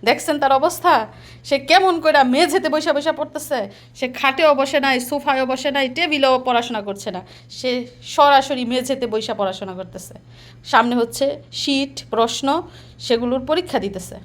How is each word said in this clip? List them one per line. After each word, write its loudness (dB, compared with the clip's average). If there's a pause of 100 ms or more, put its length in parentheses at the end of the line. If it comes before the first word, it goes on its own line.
দেখছেন 0
তার 4
অবস্থা, 2 (540)
সে 2 (140)
কেমন 6 (100)
কইরা 4 (120)
মেঝেতে 2
বইসা 0
বইসা -2
পড়তেছে। -6 (380)
সে -4 (140)
খাটেও 4
বসে 0
নাই, 2 (120)
সোফায়ও 0
বসে -4
নাই, 2 (100)
টেবিলেও 2 (120)
পড়াশোনা -2
করছে -8
না, -8 (360)
সে -4 (440)
সরাসরি 4
মেঝেতে -2
বইসা -4
পড়াশোনা -4
করতেছে। -16 (560)
সামনে 4
হচ্ছে -2 (360)
শীট, -2 (180)
প্রশ্ন, 0 (580)
সেগুলোর 0
পরীক্ষা 0
দিতেছে। -10